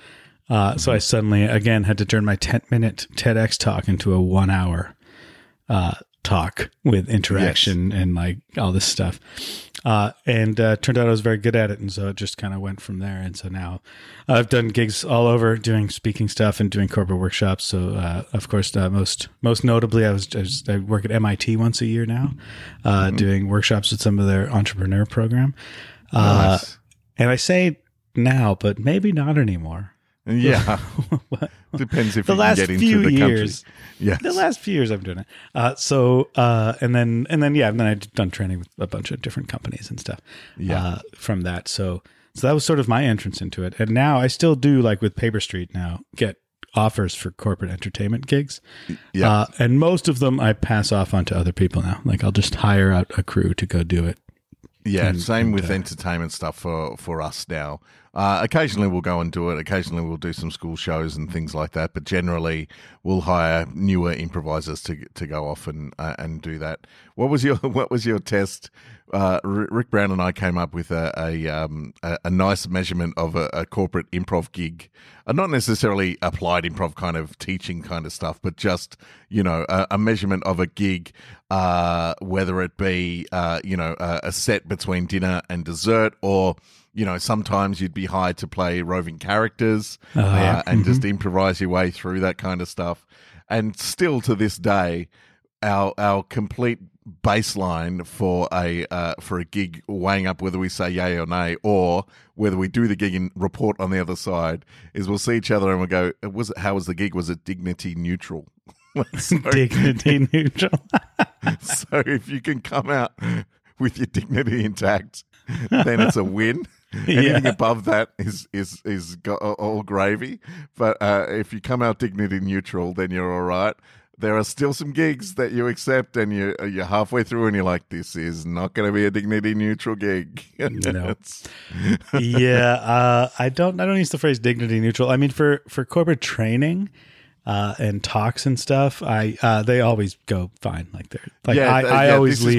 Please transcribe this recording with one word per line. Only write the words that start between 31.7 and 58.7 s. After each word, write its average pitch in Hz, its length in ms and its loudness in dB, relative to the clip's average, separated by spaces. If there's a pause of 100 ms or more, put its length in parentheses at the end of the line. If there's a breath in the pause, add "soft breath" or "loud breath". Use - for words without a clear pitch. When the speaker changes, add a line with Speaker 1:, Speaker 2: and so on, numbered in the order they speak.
Speaker 2:
Depends 120 400 0
if 104 100 0
Speaker 1:
The 196 60 4
Speaker 2:
you 190 40 2
can - 20 2
Speaker 1:
last 107 180 4
Speaker 2:
get 180 140 2
into - 100 2
Speaker 1:
few 220 180 6
Speaker 2:
the 143 200 6
country. 139 80 6 (120)
Speaker 1:
years. - 260 -2 (360 loud breath)
Speaker 2:
Yes. 101 220 2
Speaker 1:
The 359 100 -2
last 349 280 2
few 202 140 -4
years 123 160 2
I'm 101 120 -4
doing 92 180 -8
it. - 60 -14 (280 loud breath)
Uh, 127 220 2
so, 127 580 4
uh, 117 460 4
and 123 140 2
then, 117 360 2
and 156 120 2
then, 143 120 2
yeah, 135 140 4
and 110 120 0
then 110 60 4
I've 104 260 -2
done 95 180 0
training 92 280 -4
with 87 100 -14 (100)
a 95 100 -4
bunch - 240 -8
of 127 100 -10
different - 260 -8
companies - 400 -10
and 120 120 -10
stuff, - 200 -10 (360 loud breath)
Speaker 2:
Yeah. 90 260 -2
Speaker 1:
uh, 90 160 -2 (160)
from 95 280 -4
that. 87 260 -6
So, 90 340 -4 (320 soft breath)
so - 120 0
that 139 60 4
was 151 120 2
sort 151 160 4
of 113 80 0
my 120 160 4
entrance 107 360 0
into 92 220 -6
it. 92 160 -6
And 110 140 0
now 135 260 4
I 127 80 4
still 156 300 2
do, 135 260 6
like, 107 180 2
with 104 160 0
Paper 110 240 0
Street 87 320 -6
now, 87 280 -4 (160)
get 101 200 -2 (380)
offers 107 400 2
for - 160 -8
corporate 92 400 -4
entertainment 101 560 -4
gigs. 143 340 0 (540 loud breath)
Speaker 2:
Yeah. 92 160 4
Speaker 1:
Uh, 104 160 4 (120)
and 123 200 4
most 170 300 4
of 135 100 2
them 131 220 2
I 110 120 4
pass 107 400 0
off 98 220 2
onto 92 200 2
other 87 180 2
people 90 300 2
now. 92 220 -2
Like, 98 200 2
I'll 98 80 4
just - 240 2
hire 98 360 4
out 90 240 2
a 92 60 2
crew 90 320 0
to - 120 -4
go 87 180 0
do 85 200 0
it. 85 140 -4 (640)
Speaker 2:
Yeah, 95 240 0
Speaker 1:
And, 90 120 -2
Speaker 2:
same 113 260 0
Speaker 1:
and, 110 80 2
Speaker 2:
with 92 160 0
Speaker 1:
uh, 95 40 0
Speaker 2:
entertainment 85 580 -6
stuff 78 240 -8
for, 80 400 -6
for 82 260 -8
us - 260 -10
now. 73 320 -8 (320 soft breath)
Uh, 98 300 0
occasionally 107 460 2